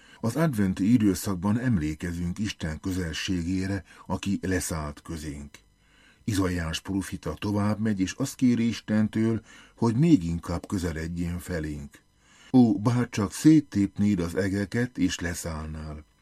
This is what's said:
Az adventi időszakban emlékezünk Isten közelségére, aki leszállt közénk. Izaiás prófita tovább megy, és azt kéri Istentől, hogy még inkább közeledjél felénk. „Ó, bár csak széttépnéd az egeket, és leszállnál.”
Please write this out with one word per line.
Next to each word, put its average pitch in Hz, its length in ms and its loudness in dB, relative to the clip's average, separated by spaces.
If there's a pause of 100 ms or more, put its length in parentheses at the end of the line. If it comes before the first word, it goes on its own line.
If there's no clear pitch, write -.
(200)
Az 117 160 -2
adventi 104 560 2
időszakban 104 680 2
emlékezünk 87 800 -2
Isten 82 420 -6
közelségére, 92 1040 -4 (220)
aki 95 360 -2
leszállt 85 600 -4
közénk. 73 560 -12 (680)
Izaiás 90 560 0
prófita 92 540 -6
tovább 104 440 0
megy, 107 220 0
és 92 120 0
azt - 220 -4
kéri 120 340 2
Istentől, 107 720 0 (360)
hogy 113 200 2
még 151 280 4
inkább 85 420 -4
közeledjél 85 720 -4
felénk. 78 640 -8 (500)
„Ó, 117 280 6
bár 120 280 0
csak 101 240 -2
széttépnéd 104 880 4
az 85 140 -4
egeket, 101 640 -2
és 90 200 0
leszállnál.” 78 880 -8 (180)